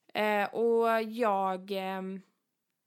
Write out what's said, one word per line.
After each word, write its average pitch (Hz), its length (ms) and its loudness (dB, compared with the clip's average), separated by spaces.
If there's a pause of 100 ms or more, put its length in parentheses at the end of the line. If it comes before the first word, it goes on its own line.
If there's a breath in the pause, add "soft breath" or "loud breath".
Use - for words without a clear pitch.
(140)
Eh, 208 400 0
och 226 480 2
jag, 196 680 -2
ehm, 190 500 -6 (680)